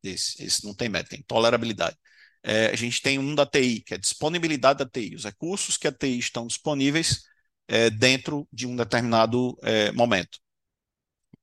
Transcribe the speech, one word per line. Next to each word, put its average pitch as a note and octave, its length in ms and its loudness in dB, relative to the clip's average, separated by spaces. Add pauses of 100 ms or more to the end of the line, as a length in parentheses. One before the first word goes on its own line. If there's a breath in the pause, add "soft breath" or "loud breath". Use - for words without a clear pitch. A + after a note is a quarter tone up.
desse. - 420 -8
Esse - 200 -4
não G#2 120 -12
tem A#2+ 140 -2
meta, F2 200 -4
tem - 140 -16
tolerabilidade. A2+ 720 0 (440 soft breath)
É, A2 260 2
a - 80 -2
gente A#2+ 260 -4
tem C#3 180 0
um C#3 160 -2
da C#3+ 100 4
T C#3 160 2
I, B2 200 0
que - 140 -14
é - 20 -4
disponibilidade D3 840 0
da C#3 60 -4
T B2 160 -8
I, F2 140 -8
os - 100 -12
recursos E3 500 -6
que - 120 -2
a D3 40 0
T C#3 160 -4
I B2 120 0
estão A#2 280 -6
disponíveis, C#3+ 760 -2 (440 soft breath)
é, A2+ 220 4
dentro C3 640 2
de B2 140 -8
um B2 80 -6
determinado, A#2 840 2
é, A2 300 2
momento. G#2+ 480 2 (1040)